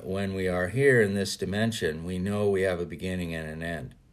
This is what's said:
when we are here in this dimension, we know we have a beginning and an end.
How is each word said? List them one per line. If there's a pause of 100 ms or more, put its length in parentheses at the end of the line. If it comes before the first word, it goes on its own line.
when
we
are
here
in
this
dimension,
we
know
we
have
a
beginning
and
an
end. (180)